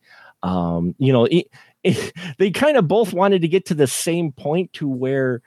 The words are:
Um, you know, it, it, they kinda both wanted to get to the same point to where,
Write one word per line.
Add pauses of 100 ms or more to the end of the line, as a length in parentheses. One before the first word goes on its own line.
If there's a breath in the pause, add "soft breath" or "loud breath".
(440 loud breath)
Um,
you
know,
it, (380 soft breath)
it, (260 loud breath)
they
kinda
both
wanted
to
get
to
the
same
point
to
where,